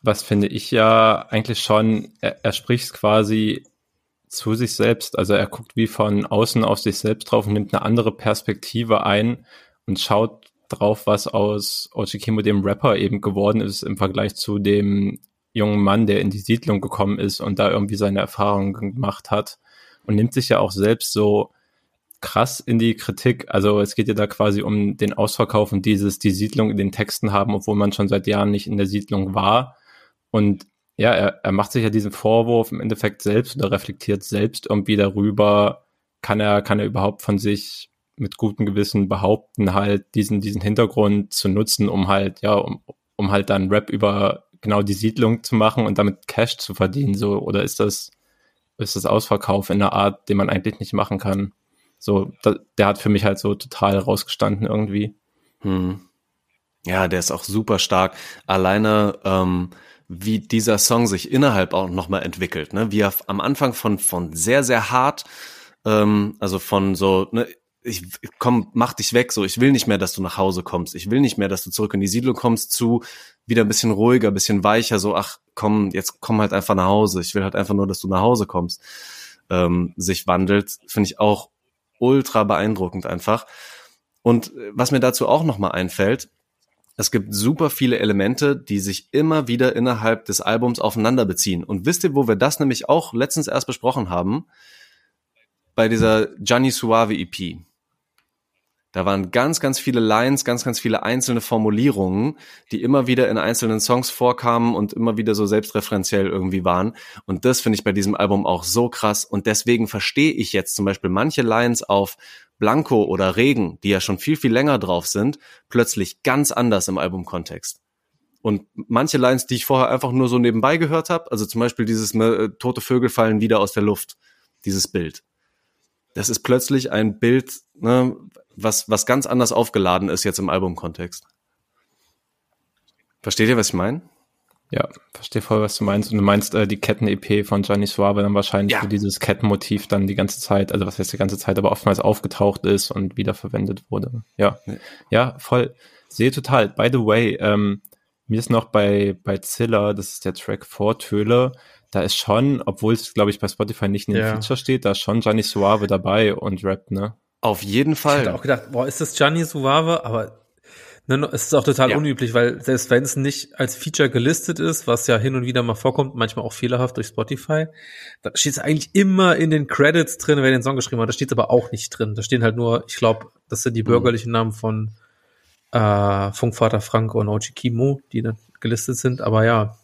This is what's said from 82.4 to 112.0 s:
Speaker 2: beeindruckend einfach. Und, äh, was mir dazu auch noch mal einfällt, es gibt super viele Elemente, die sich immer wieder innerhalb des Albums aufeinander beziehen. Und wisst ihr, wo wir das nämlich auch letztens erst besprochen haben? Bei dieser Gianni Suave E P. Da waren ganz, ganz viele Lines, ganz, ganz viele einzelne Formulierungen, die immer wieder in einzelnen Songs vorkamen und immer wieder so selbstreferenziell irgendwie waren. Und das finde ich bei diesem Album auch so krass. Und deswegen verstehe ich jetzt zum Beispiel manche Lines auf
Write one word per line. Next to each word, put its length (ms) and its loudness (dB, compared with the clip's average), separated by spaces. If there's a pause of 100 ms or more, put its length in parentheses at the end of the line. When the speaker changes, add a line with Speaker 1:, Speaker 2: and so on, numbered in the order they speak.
Speaker 2:
beeindruckend 600 -2
einfach. 420 -4 (720)
Und, 320 2
äh, 200 -14
was 180 0
mir 80 2
dazu 280 0
auch 160 2
noch 140 0
mal 140 -2
einfällt, 580 -2 (640)
es 140 -4
gibt 240 -2
super 380 0
viele 260 0
Elemente, 580 2
die 220 -6
sich 340 -6
immer 360 2
wieder 280 2
innerhalb 500 0
des 160 -4
Albums 380 0
aufeinander 460 2
beziehen. 380 -2
Und 240 -4
wisst 160 0
ihr, 100 0
wo 140 2
wir 80 4
das 240 0
nämlich 280 -2
auch 260 2
letztens 340 -2
erst 180 -2
besprochen 460 -4
haben? 340 -2 (1300)
Bei 140 2
dieser 400 4 (100)
Gianni 320 2
Suave 460 2
E 100 -4
P. 340 -10 (1300)
Da 120 -4
waren 260 -2
ganz, 280 0
ganz 200 -2
viele 200 -2
Lines, 460 2
ganz, 180 -2
ganz 160 -4
viele 220 0
einzelne 400 -2
Formulierungen, 960 0 (340)
die 120 -4
immer 240 2
wieder 200 4
in 120 0
einzelnen 400 0
Songs 320 0
vorkamen 640 2
und 180 -2
immer 240 0
wieder 160 0
so 140 0
selbstreferenziell 800 0
irgendwie 360 -2
waren. 320 0 (300)
Und 180 -6
das 160 2
finde 160 0
ich 80 -6
bei 80 0
diesem 220 0
Album 320 0
auch 180 -2
so 260 0
krass. 360 -2
Und 220 -4
deswegen 400 0
verstehe 440 0
ich 220 -4
jetzt 220 -2
zum 100 -2
Beispiel 240 -2
manche 320 0
Lines 400 0
auf 360 0 (420)